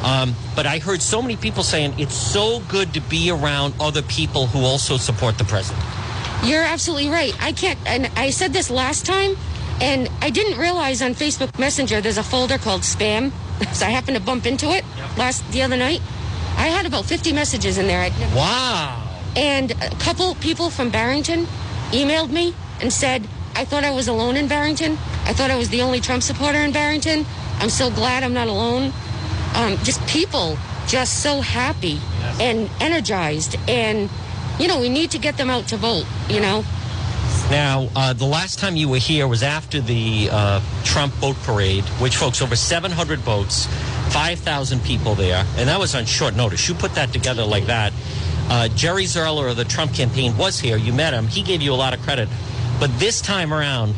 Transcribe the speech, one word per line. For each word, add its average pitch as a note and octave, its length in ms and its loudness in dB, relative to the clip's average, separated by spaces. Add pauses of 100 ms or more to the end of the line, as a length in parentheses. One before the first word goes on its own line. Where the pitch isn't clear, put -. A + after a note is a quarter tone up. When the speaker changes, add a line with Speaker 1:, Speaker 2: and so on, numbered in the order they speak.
Speaker 1:
Um, C3 320 2 (180)
but D3+ 120 0
I D#3 120 0
heard F3 240 -2
so A3 180 0
many B3 160 -2
people G#3+ 260 -2
saying D3 360 0
it's D3 160 -2
so A3 540 0
good F#3 260 0
to E3 60 -2
be E3 300 0
around C#3+ 500 0
other D3+ 220 0
people C#3+ 440 0
who C3+ 140 2
also C3 380 2
support A2+ 380 0
the - 80 0
president. F#2+ 400 0 (600)
Speaker 2:
You're D#4 180 4
absolutely D4+ 460 0
right. D4 340 2
I C#4+ 100 0
can't, - 340 -2
and B3 280 0
I C4 140 0
said F#4 240 0
this F#4 180 0
last C4 360 0
time, G4 300 2 (440)
and C4 280 2 (120)
I C#4 80 0
didn't F#4 300 0
realize D#4+ 420 0
on B3+ 140 0
Facebook C#4 440 -2
Messenger B3 440 0
there's G#3 160 0
a G#3+ 40 0
folder B3+ 360 2
called F#3+ 240 0
spam. A3 500 0 (260)
<laughs> G3+ 140 -2
So - 140 0
I - 20 2
happened C4 300 0
to F#3 40 -2
bump B3 220 -2
into C4 220 0
it F#4 180 0 (140)
Speaker 1:
Yep. - 180 -6
Speaker 2:
last, B3+ 340 -2
the C4 120 0
other B3+ 160 2
night. C4+ 240 0 (560)
I C#4 100 2
had F4 160 0
about A3+ 220 -2
fifty E4 260 0
messages G#3 460 0
in G3 80 2
there. F3+ 160 2
I'd F3+ 180 0
never - 160 2
Speaker 1:
Wow. F3 680 0 (320)
Speaker 2:
And C4+ 360 2
a - 260 -4
couple F4 400 0
people E4 320 0
from B3 220 -2
Barrington C#4+ 560 0 (440)
emailed C#4+ 400 2
me E4+ 240 0 (280)
and B3 100 0
said, B3+ 340 0 (280)
"I A#3 100 -2
thought C#4+ 180 0
I C#4+ 100 2
was B3+ 160 0
alone A#3+ 280 2
in D4 100 2
Barrington. D4+ 520 0 (260)
I A3 80 0
thought C4+ 180 2
I C4+ 60 2
was A#3+ 140 0
the A#3+ 100 2
only B3+ 200 2
Trump B3 220 0
supporter C#4+ 360 0
in D4 140 2
Barrington. D4+ 520 2 (340)
I'm A3 120 0
so B3 200 2
glad B3 340 0
I'm B3 100 0
not A#3+ 140 0
alone." A#3 440 0 (640)
Um, G#3+ 300 2
just - 220 0
people G#3+ 520 0 (280)
just B3 360 0
so C#4+ 180 2
happy A#3 580 0 (220)
Speaker 1:
Yes. - 200 -2
Speaker 2:
and A3+ 380 2
energized. G3 800 0 (100)
And, A3 440 0 (480)
you E4+ 100 2
know, F4 100 2
we B3 120 2
need D#4+ 220 0
to D4+ 60 -4
get C#4+ 200 -2
them B3+ 100 0
out B3 200 -2
to G#3+ 100 -2
vote, G#3+ 260 0 (240)
you G#3 120 2
know. G#3 220 2 (880)
Speaker 1:
Now, C3+ 460 4
uh, C3 160 2
the B2 140 0
last E3 320 0
time F#3+ 180 0
you D3+ 120 2
were C3 100 2
here D3 280 2
was A#2 160 2
after D3 380 -2
the, A2+ 500 2
uh, G2+ 300 4 (240)
Trump C#3 360 2
boat C3+ 240 0
parade, G2 400 2 (160)
which, B2 160 2
folks, C#3 260 0
over A#2+ 120 0
seven E3+ 360 0
hundred D#3 340 -2
boats, G#2 420 0 (440)
five E3 300 0
thousand C3 440 0
people A2 300 2
there, F#2+ 320 2 (100)
and B2+ 120 2
that F3 100 2
was F3+ 160 0
on A#2+ 100 0
short A#2 320 0
notice. A#2+ 320 2
You F3 60 -2
put F#3+ 220 -2
that C3 160 0
together B2 320 0
like G#2 220 2
that. A2 280 0 (560)
Uh, A#2 180 4
Jerry F3 360 2
Zerler D#3 440 0
of A#2+ 80 0
the A#2+ 80 0
Trump D#3 300 -2
campaign B2 420 0
was F#3 240 0
here. A2+ 160 0
You A2+ 160 2
met D3 220 2
him. A2 140 0
He D3 140 -2
gave E3+ 200 0
you C#3+ 100 2
a B2+ 40 2
lot C3 180 0
of - 80 -8
credit. B2+ 260 -2 (500)
But B2+ 200 2
this A3 240 2
time F3 320 0
around C3 440 0